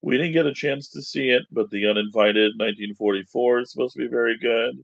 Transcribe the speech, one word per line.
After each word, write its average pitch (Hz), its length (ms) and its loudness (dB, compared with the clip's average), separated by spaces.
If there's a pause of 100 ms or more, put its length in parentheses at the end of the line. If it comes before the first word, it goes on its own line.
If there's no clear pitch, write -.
We 123 140 0
didn't 165 160 0
get 160 120 4
a 147 80 0
chance 143 360 -4
to 147 120 -14
see 139 280 -2
it, 123 220 2
but 107 180 -2
The 104 180 -2
Uninvited, 107 680 2
nineteen 104 380 -4
forty-four, 113 640 0
is 123 100 -10
supposed 127 240 -4
to - 40 -12
be 123 80 -4
very 117 300 0
good. 120 460 0